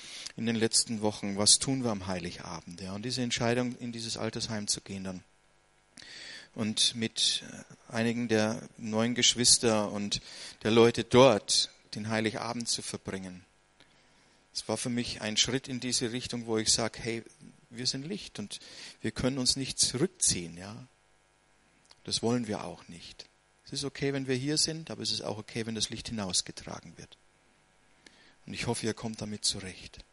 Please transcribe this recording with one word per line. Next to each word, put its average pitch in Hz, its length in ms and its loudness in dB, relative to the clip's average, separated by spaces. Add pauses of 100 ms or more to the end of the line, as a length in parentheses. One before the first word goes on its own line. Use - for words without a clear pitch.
(380)
in 113 80 -2
den 113 100 2
letzten 110 460 2
Wochen. 104 360 0
Was 101 220 6
tun 135 240 0
wir 117 80 2
am 95 160 -4
Heiligabend? 87 720 -6
Ja, 95 140 -8
und 104 100 -6
diese 127 180 -4
Entscheidung, 120 580 0
in 120 120 -8
dieses 113 240 -6
Altersheim 110 520 -4
zu - 120 0
gehen 98 240 -10
dann 92 200 -8 (1300)
und 110 420 0
mit - 480 0 (460)
einigen 117 400 0
der 107 320 4 (160)
neuen 113 360 0
Geschwister 113 760 4
und 101 300 -4 (420)
der 107 80 4
Leute 117 320 8
dort - 680 8 (260)
den 107 120 -6
Heiligabend 110 600 -2
zu - 120 0
verbringen. 95 600 -8 (1120)
Es - 160 -8
war 110 80 2
für - 120 -2
mich 120 300 -2
ein 107 160 -4
Schritt 123 320 2
in 127 140 -4
diese 120 320 0
Richtung, 120 320 -6
wo 113 120 2
ich 110 140 2
sag, - 280 2
hey, 110 240 -4 (460)
wir 120 180 -6
sind 139 200 -4
Licht - 320 -10
und 101 200 -8 (420)
wir 113 100 -2
können 131 260 -2
uns 127 200 0
nicht 131 220 -6
zurückziehen, 92 800 0
ja. 110 300 -14 (1160)
Das - 180 0
wollen 117 240 2
wir 104 160 -4
auch 85 240 -12
nicht. - 380 -18 (400)
Es - 80 -12
ist 143 100 -4
okay, 139 300 -2
wenn 135 140 -2
wir 131 80 2
hier 143 220 0
sind, 160 340 0
aber 110 120 -8
es 110 80 -2
ist 107 120 -4
auch 104 140 -4
okay, 107 280 -6
wenn 113 100 -4
das 104 140 -2
Licht - 180 -8
hinausgetragen - 880 -6
wird. - 200 -18 (1300)
Und 98 80 -10
ich 90 140 -4
hoffe, 117 180 0
ihr 107 80 0
kommt 110 280 -6
damit 107 220 -8
zurecht, - 680 -6